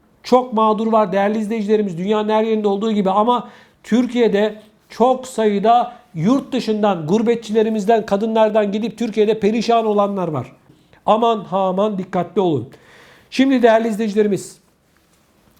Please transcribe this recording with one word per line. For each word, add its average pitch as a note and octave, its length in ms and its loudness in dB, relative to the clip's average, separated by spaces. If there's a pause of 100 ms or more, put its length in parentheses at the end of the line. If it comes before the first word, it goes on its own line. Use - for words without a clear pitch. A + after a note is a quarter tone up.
(220)
Çok B3 300 2
mağdur A3 400 0
var G#3+ 200 2
değerli G3+ 260 0
izleyicilerimiz, G#3+ 600 -2
dünyanın G#3+ 300 -2
her G#3+ 140 2
yerinde A3 260 0
olduğu G3+ 240 -2
gibi, G3 180 0
ama G#3+ 380 0 (340)
Türkiye'de G#3+ 800 0 (260)
çok B3+ 380 0
sayıda A3 640 0 (220)
yurt A#3+ 380 0
dışından, G#3 540 -2
gurbetçilerimizden, A3 1000 0
kadınlardan G#3+ 640 0
gidip G#3+ 260 -6
Türkiye'de G#3+ 420 0
perişan A3 460 0
olanlar G3+ 420 -2
var. C3+ 240 -8 (540)
Aman A3 380 0
ha E3 140 -4
aman, G3 400 -2
dikkatli F3+ 420 -4
olun. D3 280 -2 (640)
Şimdi C4 320 2
değerli A3+ 260 4
izleyicilerimiz, G#3 680 -2 (1040)